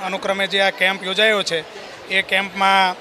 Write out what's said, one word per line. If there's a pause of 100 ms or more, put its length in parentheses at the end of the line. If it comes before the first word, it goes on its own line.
અનુક્રમે
જે
આ
કેમ્પ
યોજાયો
છે, (460)
એ
કેમ્પમાં